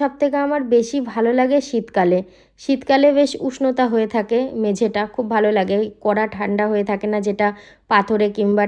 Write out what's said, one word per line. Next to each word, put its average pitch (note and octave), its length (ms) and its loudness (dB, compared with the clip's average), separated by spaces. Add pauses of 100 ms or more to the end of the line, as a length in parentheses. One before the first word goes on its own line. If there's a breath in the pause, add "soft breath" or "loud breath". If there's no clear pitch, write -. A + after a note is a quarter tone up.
সব C#4+ 200 0
থেকে C#4+ 160 0
আমার C#4+ 260 -2 (120)
বেশি A#3+ 240 0 (140)
ভালো A3+ 200 0
লাগে B3+ 280 2
শীতকালে। G#3 580 0 (420 soft breath)
শীতকালে C#4 520 2
বেশ C#4 180 2 (100)
উষ্ণতা C4 520 -2
হয়ে A3 220 0
থাকে, A3+ 240 0 (240)
মেঝেটা G#3 400 0 (120)
খুব A#3+ 160 -4
ভালো G#3+ 180 2 (100)
লাগে, F#3+ 180 0 (280)
কড়া G#3+ 220 0
ঠান্ডা G#3 440 -4
হয়ে G#3 140 0
থাকে G3+ 280 -4
না G#3+ 80 -2
যেটা G3+ 280 0 (400 loud breath)
পাথরে G#3 380 2 (100)
কিংবা G3+ 320 2